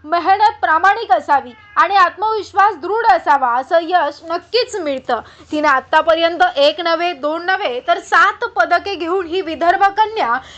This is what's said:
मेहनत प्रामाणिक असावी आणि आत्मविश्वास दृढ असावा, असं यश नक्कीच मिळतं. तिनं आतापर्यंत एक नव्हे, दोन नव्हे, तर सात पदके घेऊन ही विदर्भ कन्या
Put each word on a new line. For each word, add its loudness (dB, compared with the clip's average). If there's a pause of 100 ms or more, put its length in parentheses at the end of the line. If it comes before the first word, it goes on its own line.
मेहनत 0
प्रामाणिक 2
असावी 0 (240)
आणि 2
आत्मविश्वास 0
दृढ -4
असावा, 2
असं 0
यश -2
नक्कीच -4
मिळतं. -4 (320)
तिनं 0
आतापर्यंत 2 (140)
एक 2
नव्हे, -2
दोन -6
नव्हे, -2
तर 0
सात 0 (120)
पदके -2
घेऊन -4
ही -4
विदर्भ 0
कन्या 0 (200)